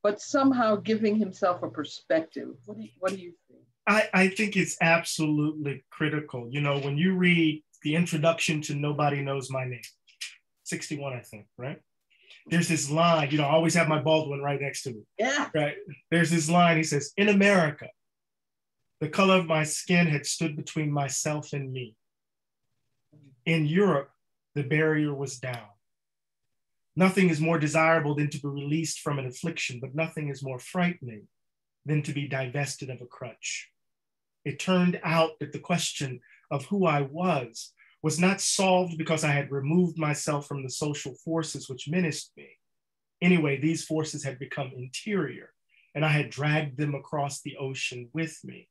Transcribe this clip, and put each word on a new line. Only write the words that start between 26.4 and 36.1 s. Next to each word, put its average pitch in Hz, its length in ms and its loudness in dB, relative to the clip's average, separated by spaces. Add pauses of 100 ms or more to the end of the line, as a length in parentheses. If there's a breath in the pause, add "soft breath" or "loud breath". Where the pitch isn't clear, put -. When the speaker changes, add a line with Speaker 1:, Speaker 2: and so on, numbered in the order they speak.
Speaker 2:
Nothing 185 340 6
is 151 120 0
more 160 180 2
desirable 156 560 2
than 147 140 -2
to 147 100 -8
be 143 80 -8
released 143 520 -4
from 139 200 -4
an 131 60 -6
affliction, 127 560 -8
but 131 140 -10
nothing 160 340 -4
is 139 140 -10
more 131 160 -8
frightening 175 680 -4 (580)
than 147 180 0
to 147 100 -6
be 139 160 -4
divested 135 600 -6
of 120 120 -12
a 123 60 -16
crutch. - 640 -12 (760)
It 139 140 -6
turned 180 440 2
out 160 360 2
that 147 140 -8
the 180 60 -8
question 143 600 -4 (320 soft breath)